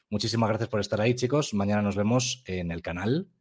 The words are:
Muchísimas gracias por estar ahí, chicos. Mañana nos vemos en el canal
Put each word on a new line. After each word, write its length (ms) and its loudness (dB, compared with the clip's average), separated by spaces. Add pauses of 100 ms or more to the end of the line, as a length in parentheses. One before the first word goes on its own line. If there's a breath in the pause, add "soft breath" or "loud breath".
Muchísimas 400 0
gracias 200 -2
por 100 0
estar 220 -2
ahí, 140 4
chicos. 380 0
Mañana 280 2
nos 160 0
vemos 480 0
en 260 -4
el 100 -6
canal 460 -2 (140)